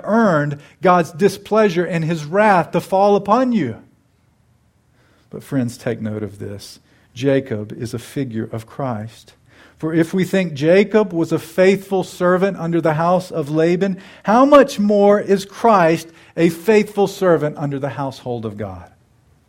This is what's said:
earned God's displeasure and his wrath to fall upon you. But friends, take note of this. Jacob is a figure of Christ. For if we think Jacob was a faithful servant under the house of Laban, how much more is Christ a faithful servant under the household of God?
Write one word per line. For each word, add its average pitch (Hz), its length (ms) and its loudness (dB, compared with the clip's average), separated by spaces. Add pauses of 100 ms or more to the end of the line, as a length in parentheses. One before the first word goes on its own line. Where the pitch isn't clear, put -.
earned 165 560 0 (200)
God's 180 300 4
displeasure 190 720 0
and 165 200 -4
his 156 200 -4
wrath 185 480 2
to 175 80 0
fall 202 360 2
upon 214 340 0
you. 135 280 -2 (1500)
But - 120 -14
friends, 123 340 -4
take 113 240 -6
note 107 220 -8
of 101 160 -12
this. 101 400 -16 (360)
Jacob 127 580 -2
is 120 220 -10
a 117 40 -8
figure 117 540 -8
of 113 140 -12
Christ. 113 680 -10 (460)
For 160 140 -6
if 165 220 0
we 190 80 0
think 180 320 -2
Jacob 196 580 2
was 165 200 -2
a 156 80 0
faithful 190 640 0
servant 180 520 0
under 165 240 -2
the 156 140 0
house 175 380 0
of 147 180 -6
Laban, 175 480 0 (240)
how 240 220 4
much 277 340 6
more 202 400 4
is 196 260 0
Christ 175 640 2 (300)
a 165 140 2
faithful 208 580 0
servant 156 480 0
under 139 240 -6
the 139 80 -6
household 127 560 -8
of 104 120 -8
God? 95 360 -14 (560)